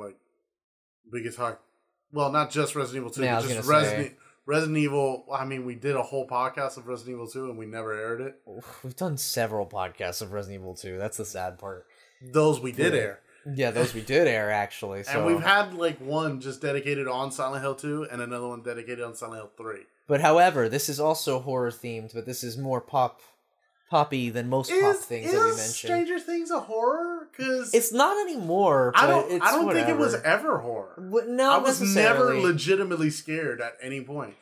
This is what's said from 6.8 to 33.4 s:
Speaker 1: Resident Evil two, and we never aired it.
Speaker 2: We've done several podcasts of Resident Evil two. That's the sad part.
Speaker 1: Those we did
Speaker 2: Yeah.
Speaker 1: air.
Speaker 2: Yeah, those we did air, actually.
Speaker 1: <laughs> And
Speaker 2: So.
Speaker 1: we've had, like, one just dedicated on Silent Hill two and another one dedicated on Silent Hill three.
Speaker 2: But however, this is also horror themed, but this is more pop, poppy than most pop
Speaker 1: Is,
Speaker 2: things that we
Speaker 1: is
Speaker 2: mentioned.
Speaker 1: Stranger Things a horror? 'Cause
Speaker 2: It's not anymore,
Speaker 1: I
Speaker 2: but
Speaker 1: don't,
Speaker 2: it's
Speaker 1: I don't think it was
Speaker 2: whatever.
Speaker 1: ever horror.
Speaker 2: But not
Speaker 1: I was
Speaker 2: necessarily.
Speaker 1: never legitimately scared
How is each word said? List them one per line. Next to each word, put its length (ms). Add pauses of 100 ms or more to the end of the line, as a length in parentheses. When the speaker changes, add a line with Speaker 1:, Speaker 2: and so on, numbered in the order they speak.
Speaker 1:
Resident 280
Evil 120
two, 220
and 80
we 80
never 280
aired 280
it. 180 (440)
Speaker 2:
We've 120
done 220
several 500
podcasts 540
of 100
Resident 300
Evil 140
two. 220
That's 200
the 80
sad 340
part. 260 (360)
Speaker 1:
Those 380
we 120
did 220
Speaker 2:
Yeah. 60
Speaker 1:
air. 200 (340)
Speaker 2:
Yeah, 180
those 220
we 80
did 260
air, 220
actually. 500
Speaker 1:
<laughs> 0
And 80
Speaker 2:
So. 200
Speaker 1:
we've 160
had, 320
like, 240
one 420
just 200
dedicated 460
on 240
Silent 300
Hill 140
two 340
and 120
another 260
one 160
dedicated 400
on 120
Silent 260
Hill 160
three. 280 (220)
Speaker 2:
But 140
however, 480
this 180
is 120
also 400
horror 320
themed, 420
but 140
this 160
is 140
more 220
pop, 420 (680)
poppy 400
than 200
most 200
pop 260
Speaker 1:
Is, 100
Speaker 2:
things 260
that 120
we 60
Speaker 1:
is 80
Speaker 2:
mentioned. 160
Speaker 1:
Stranger 460
Things 320
a 80
horror? 760
'Cause 380
Speaker 2:
It's 180
not 260 (100)
anymore, 680
Speaker 1:
I 120
Speaker 2:
but 40
Speaker 1:
don't, 200
Speaker 2:
it's 140
Speaker 1:
I 60
don't 220
think 160
it 80
was 160
Speaker 2:
whatever. 340
Speaker 1:
ever 120
horror. 520
Speaker 2:
But 180
not 300
Speaker 1:
I 40
was 180
Speaker 2:
necessarily. 540
Speaker 1:
never 120
legitimately 640
scared 520